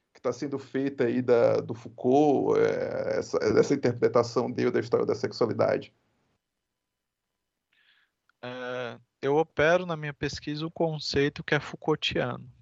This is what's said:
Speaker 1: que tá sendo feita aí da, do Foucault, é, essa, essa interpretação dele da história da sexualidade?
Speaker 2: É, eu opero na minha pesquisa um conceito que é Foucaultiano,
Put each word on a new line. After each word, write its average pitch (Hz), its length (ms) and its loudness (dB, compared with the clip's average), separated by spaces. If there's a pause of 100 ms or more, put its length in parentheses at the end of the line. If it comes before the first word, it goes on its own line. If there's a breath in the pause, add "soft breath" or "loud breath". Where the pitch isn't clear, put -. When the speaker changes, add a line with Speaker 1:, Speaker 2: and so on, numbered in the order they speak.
(120)
Speaker 1:
que - 80 -20
tá 123 120 -2
sendo 135 260 -6
feita 139 460 -2
aí 120 180 0
da, 117 380 4
do 113 140 -6
Foucault, 123 840 2
é, - 600 0
essa, - 180 -4
essa - 360 4
interpretação 120 760 2
dele 123 220 0
da 123 80 0
história 117 260 0
da 120 80 0
sexualidade? 110 800 -2 (2500)
Speaker 2:
É, 123 560 -10 (240)
eu 139 140 2
opero 160 500 2
na 170 100 -6
minha 151 160 -8
pesquisa 151 540 -8
um 170 40 -10
conceito 151 760 -2
que - 100 -2
é 143 60 2
Foucaultiano, - 840 -4 (180)